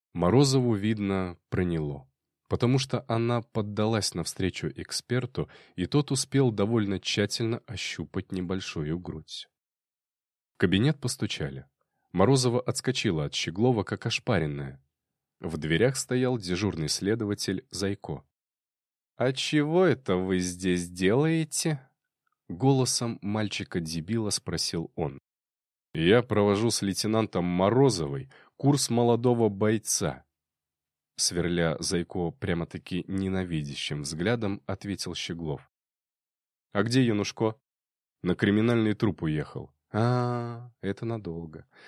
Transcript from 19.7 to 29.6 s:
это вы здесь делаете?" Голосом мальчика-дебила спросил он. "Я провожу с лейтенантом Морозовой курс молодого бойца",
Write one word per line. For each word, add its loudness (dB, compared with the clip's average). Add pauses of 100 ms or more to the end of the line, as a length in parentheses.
это 2
вы 2
здесь 0
делаете?" 0 (640)
Голосом 0
мальчика-дебила -4
спросил -4
он. -4 (720)
"Я 6
провожу 2
с -2
лейтенантом 0
Морозовой 2 (260)
курс 2
молодого 4
бойца", 0 (920)